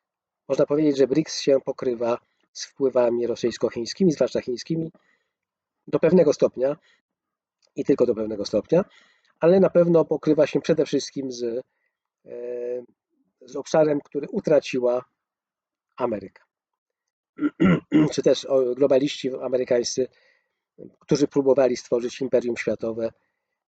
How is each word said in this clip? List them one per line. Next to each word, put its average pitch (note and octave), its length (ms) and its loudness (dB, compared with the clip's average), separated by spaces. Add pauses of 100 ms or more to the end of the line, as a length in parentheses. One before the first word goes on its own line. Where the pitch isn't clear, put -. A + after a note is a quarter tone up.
(480)
można C#3 180 0
powiedzieć, D3 300 0
że C3+ 100 4
brics C#3+ 340 -2
się C3+ 240 2
pokrywa A#2+ 540 -4 (340)
z - 140 -14
wpływami A#2+ 600 0
rosyjsko-chińskimi, A#2 840 -2
zwłaszcza A#2+ 280 0
chińskimi, D#3+ 520 -6 (920)
do - 120 -2
pewnego D#3+ 340 4
stopnia C3 440 0 (1000)
i G#2 60 -4
tylko B2+ 220 2
do A#2 80 0
pewnego G#2+ 300 -8
stopnia, D#3+ 400 0 (560)
ale F3+ 200 4
na F3+ 100 2
pewno E3+ 340 4
pokrywa D3+ 420 0
się - 140 -2
przede D#3 260 0
wszystkim C3+ 460 -6
z, A#2+ 120 -10
e, - 880 -12 (1080)
z B2+ 160 -16
obszarem, D3+ 440 0
który D3 280 -10
utraciła B2+ 760 0 (920)
Ameryka. G#2 480 -8 (920)
<clears throat> E3+ 760 2
Czy C#3 100 -4
też, - 220 2
o, C3 300 2
globaliści C3+ 600 0
amerykańscy, B2+ 760 -2 (880)
którzy C#3+ 300 0
próbowali C3 480 2
stworzyć - 440 -4
imperium A#2+ 360 -2
światowe, A2+ 500 -6
e, A2 60 -8 (560)